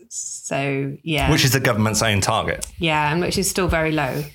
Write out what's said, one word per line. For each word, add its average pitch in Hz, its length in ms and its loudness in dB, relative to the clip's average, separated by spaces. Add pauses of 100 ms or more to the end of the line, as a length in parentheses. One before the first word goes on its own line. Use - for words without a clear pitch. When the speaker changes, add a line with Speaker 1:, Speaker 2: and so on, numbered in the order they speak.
(100)
Speaker 1:
So, 139 920 -6
yeah. 143 280 0
Speaker 2:
Which 139 140 4
is 127 80 4
the 135 80 2
government's 107 420 2
own 104 180 4
target. 92 460 0 (120)
Speaker 1:
Yeah, 151 340 0
and 170 80 0
which - 180 -2
is 185 100 0
still 180 200 0
very 160 240 0
low. 147 320 -2 (100)